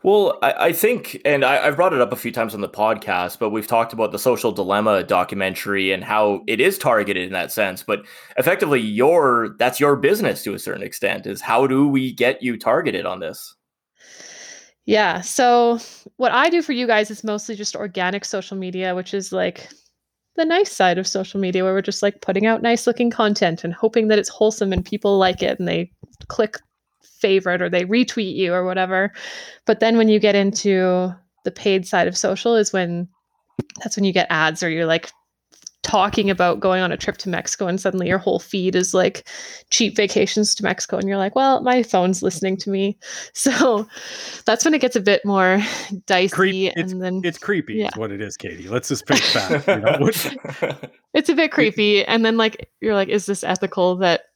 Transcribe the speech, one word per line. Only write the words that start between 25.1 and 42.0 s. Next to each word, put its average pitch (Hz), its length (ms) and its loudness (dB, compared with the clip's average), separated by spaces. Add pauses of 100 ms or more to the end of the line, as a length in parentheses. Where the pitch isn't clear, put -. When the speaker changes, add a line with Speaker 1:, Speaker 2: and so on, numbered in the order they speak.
Speaker 2:
like 185 260 2
it - 160 0
and 180 80 -4
they 170 240 -2 (380)
click - 300 -2 (640)
favorite 185 420 2
or 175 80 -2
they 180 160 0
retweet 214 480 0
you 175 180 0
or 180 140 0
whatever. 185 440 0 (540)
But 226 160 2
then 226 160 4
when 220 140 6
you 214 100 6
get 208 140 4
into 185 760 2 (340)
the 190 60 -2
paid 190 360 0
side 180 200 2
of 185 120 -2
social 214 360 0
is 214 160 2
when, 175 380 -2 (680)
that's - 180 -8
when 202 80 0
you 190 80 2
get 175 160 2
ads 160 340 0
or 175 60 -2
you're, 165 160 -2
like, 165 260 0 (720)
talking 202 480 2
about 180 300 0
going 185 200 2
on 180 120 0
a - 40 -4
trip - 220 -6
to - 100 -10
Mexico 180 380 -4
and 180 120 -2
suddenly 185 300 -2
your 185 100 0
whole 185 200 0
feed 185 360 -2
is, 185 200 0
like, - 320 0 (440)
cheap 220 260 0
vacations 208 580 0
to - 80 -6
Mexico - 360 -4
and 196 100 -4
you're 196 100 -2
like, 196 160 -2
"Well, 262 280 4
my 247 200 2
phone's 185 400 0